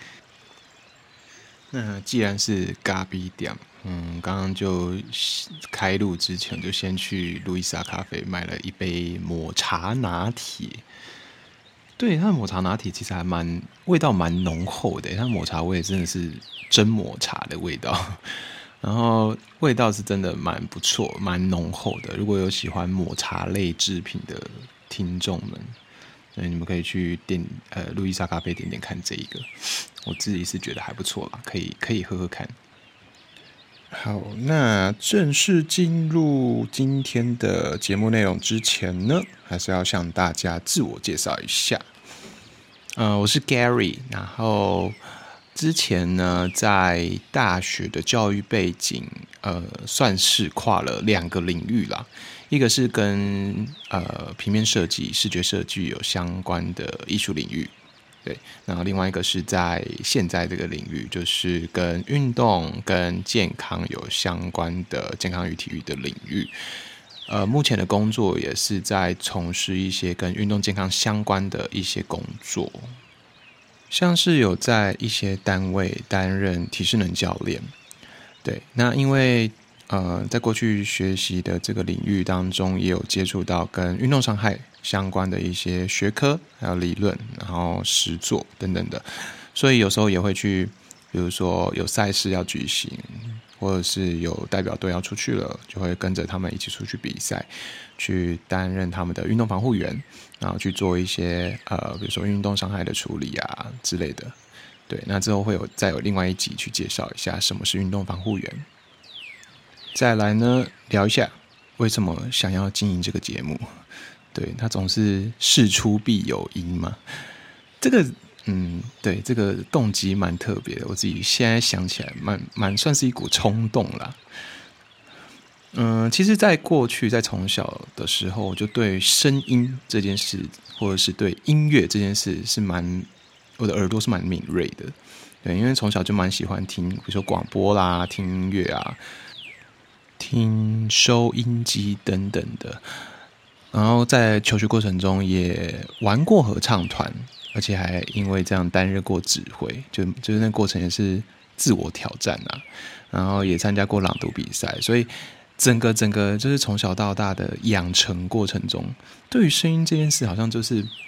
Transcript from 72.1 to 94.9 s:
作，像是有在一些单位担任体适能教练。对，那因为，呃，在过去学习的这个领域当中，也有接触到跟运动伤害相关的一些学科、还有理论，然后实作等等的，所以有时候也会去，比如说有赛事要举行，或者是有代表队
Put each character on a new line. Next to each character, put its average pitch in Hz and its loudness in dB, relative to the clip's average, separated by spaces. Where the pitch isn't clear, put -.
作， - -4
像 175 4
是 165 6
有 104 6
在 104 4
一 110 -2
些 101 0
单 95 0
位 95 0
担 95 0
任 90 0
体 - -4
适 113 2
能 92 2
教 87 0
练。 - -2
对， - -4
那 120 4
因 135 4
为， 127 4
呃， 92 0
在 113 2
过 113 0
去 107 2
学 95 0
习 90 -2
的 90 -2
这 - -4
个 95 -2
领 92 -2
域 101 2
当 92 0
中， 92 0
也 92 0
有 90 0
接 95 0
触 92 -2
到 87 0
跟 90 -2
运 127 2
动 135 4
伤 107 0
害 104 0
相 98 -2
关 95 0
的 92 -2
一 90 -2
些 90 -2
学 - 0
科、 143 2
还 107 -4
有 90 0
理 87 0
论， 98 0
然 - -10
后 87 -2
实 - 0
作 - -2
等 95 -4
等 90 -2
的， - -10
所 135 4
以 123 8
有 107 6
时 - 0
候 107 6
也 92 4
会 98 2
去， 95 0
比 90 -4
如 90 0
说 90 0
有 - -2
赛 104 2
事 101 0
要 92 0
举 - -6
行， - -2
或 95 0
者 90 0
是 90 0
有 82 -4
代 98 0
表 95 -2
队 95 -2